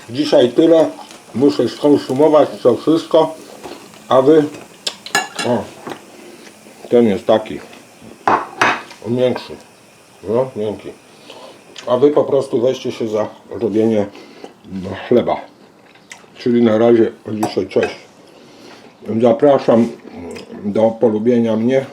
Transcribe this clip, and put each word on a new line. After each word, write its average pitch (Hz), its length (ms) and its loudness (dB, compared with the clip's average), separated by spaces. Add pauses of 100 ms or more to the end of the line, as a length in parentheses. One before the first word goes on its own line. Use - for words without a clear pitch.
dzisiaj 135 400 2
tyle. 160 400 4 (460)
Muszę 135 340 2
skonsumować 147 800 2 (140)
to 120 120 4
wszystko, 156 600 0 (760)
a 127 120 4
wy, 147 220 6 (1040)
o, 117 160 -2 (1300)
ten 120 180 4
jest 95 180 -2
taki 110 340 -2 (1500)
większy, 123 480 -2 (680)
no, 120 320 -2
miękki. 104 340 -8 (1000)
A 123 100 0
wy 143 140 6
po 147 120 2
prostu 131 380 -2
weźcie 131 300 -2
się 117 160 -6
za 107 200 -2 (220)
robienie, 107 560 0 (680)
no, 95 180 -10 (180)
chleba. 107 340 0 (1000)
Czyli 120 240 2
na 110 140 4
razie 113 340 4 (220)
dzisiaj 107 340 -4
cześć. - 280 -2 (1300)
Zapraszam 120 640 4 (800)
do 107 260 0
polubienia 113 640 0
mnie. 127 380 0